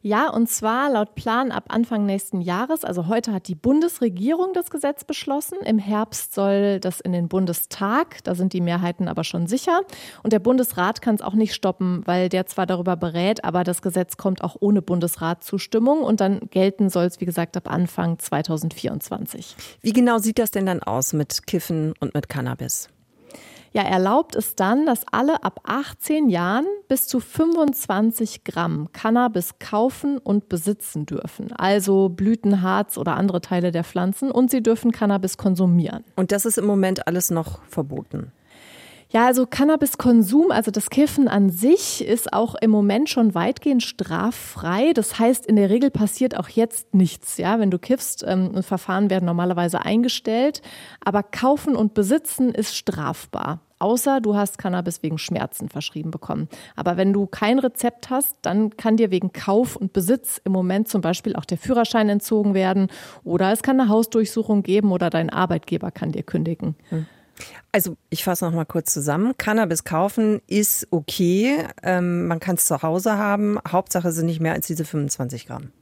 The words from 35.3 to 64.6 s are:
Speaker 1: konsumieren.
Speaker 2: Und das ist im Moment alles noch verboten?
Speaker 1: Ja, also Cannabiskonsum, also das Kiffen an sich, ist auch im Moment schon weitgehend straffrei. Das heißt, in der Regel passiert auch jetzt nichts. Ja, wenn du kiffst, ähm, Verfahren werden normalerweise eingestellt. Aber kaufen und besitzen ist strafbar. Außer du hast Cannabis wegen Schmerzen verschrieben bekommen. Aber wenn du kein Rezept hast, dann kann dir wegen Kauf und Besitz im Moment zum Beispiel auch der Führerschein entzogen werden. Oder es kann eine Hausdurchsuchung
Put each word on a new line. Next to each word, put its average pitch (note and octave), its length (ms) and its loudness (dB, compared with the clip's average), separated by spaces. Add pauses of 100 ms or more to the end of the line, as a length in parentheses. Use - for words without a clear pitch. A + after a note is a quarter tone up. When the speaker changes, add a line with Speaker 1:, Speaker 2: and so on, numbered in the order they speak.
Speaker 1:
konsumieren. F3 680 2 (120)
Speaker 2:
Und F#3+ 160 0
das G3+ 120 0
ist A3+ 140 0
im G3+ 80 0
Moment F#3+ 400 2
alles F3 240 -2
noch E3 340 -4
verboten? - 640 -8 (800)
Speaker 1:
Ja, A#3 180 4
also B3+ 180 4
Cannabiskonsum, C#4 1080 4
also G#3 200 0
das G#3 180 -2
Kiffen C#4+ 400 4
an G3 220 4
sich, A#3 520 2
ist - 300 -2
auch A3+ 220 0
im A3 160 2
Moment G#3+ 400 4
schon A3+ 240 4
weitgehend A#3 480 2
straffrei. F#3 1120 -2
Das - 240 0
heißt, A#3+ 260 4
in G#3+ 120 4
der G3+ 120 6
Regel B3 220 4
passiert A3 440 0
auch E3+ 140 -6
jetzt - 460 -2
nichts. - 420 2
Ja, G#3+ 220 0
wenn G3+ 120 2
du F3+ 80 0
kiffst, - 480 -2
ähm, F#3 360 0
Verfahren F#3+ 480 0
werden F#3 160 2
normalerweise F3 580 0
eingestellt. A#3+ 800 0 (420)
Aber G3+ 180 2
kaufen C#4 540 2
und G#3+ 160 2
besitzen B3 640 0
ist G#3+ 200 -2
strafbar. - 840 -6 (180)
Außer A#3+ 440 2
du G#3 120 0
hast G3+ 220 0
Cannabis F3+ 460 -4
wegen D#3+ 160 -4
Schmerzen - 500 -6
verschrieben D3+ 420 -8
bekommen. D#3 380 -6 (260)
Aber F3 220 -2
wenn F#3+ 160 2
du G3+ 140 2
kein A3+ 320 2
Rezept A#3+ 500 -2
hast, C4+ 320 -4
dann G#3 380 -2
kann A3+ 180 2
dir A3 140 4
wegen F#3 240 -2
Kauf A3 420 0
und F#3+ 160 -4
Besitz G#3 500 0
im F#3+ 100 -2
Moment F#3+ 360 0
zum F#3+ 140 0
Beispiel F3+ 340 -2
auch D3+ 80 -6
der E3+ 140 -4
Führerschein A3+ 500 2
entzogen G#3 460 2
werden. F#3+ 320 2 (380)
Oder F#3 280 2
es A3+ 100 -2
kann C4 160 2
eine A#3+ 120 4
Hausdurchsuchung A3 720 2